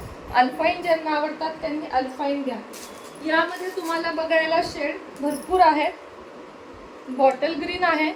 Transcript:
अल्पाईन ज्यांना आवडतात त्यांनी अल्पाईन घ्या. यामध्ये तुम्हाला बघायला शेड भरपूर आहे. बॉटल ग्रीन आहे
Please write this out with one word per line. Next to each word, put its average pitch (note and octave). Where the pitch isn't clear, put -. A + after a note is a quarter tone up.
अल्पाईन D#4+
ज्यांना D#4+
आवडतात D#4
त्यांनी D#4
अल्पाईन C#4
घ्या. A#3+
यामध्ये E4+
तुम्हाला E4
बघायला D#4+
शेड D#4+
भरपूर D4
आहे. D#4
बॉटल C4+
ग्रीन F4
आहे D#4